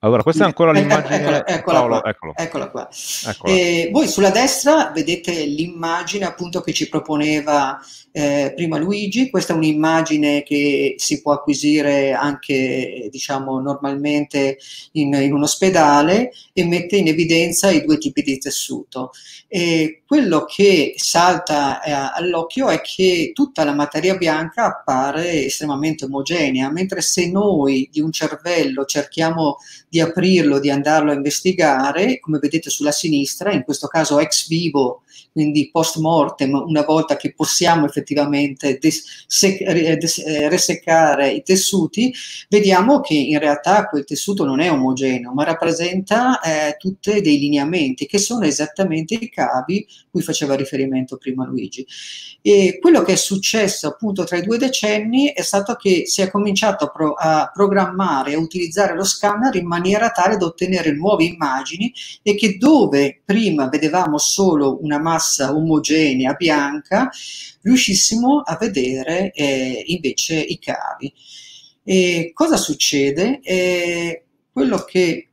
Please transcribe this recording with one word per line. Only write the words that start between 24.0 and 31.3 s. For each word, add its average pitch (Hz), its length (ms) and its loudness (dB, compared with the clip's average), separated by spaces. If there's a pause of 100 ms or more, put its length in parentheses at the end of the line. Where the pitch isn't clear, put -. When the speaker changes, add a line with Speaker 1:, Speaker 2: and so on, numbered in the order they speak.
Speaker 2:
bianca 165 500 -2
appare 143 800 -2
estremamente 147 600 -4
omogenea, 139 680 -2
mentre 185 300 -4
se 175 280 -2
noi 156 640 0
di 156 80 -4
un 156 120 -2
cervello 156 720 -2
cerchiamo 160 720 -2 (300)
di 165 120 0
aprirlo, 160 600 2
di 143 100 0
andarlo 147 420 2
a 143 40 0
investigare, 147 1040 0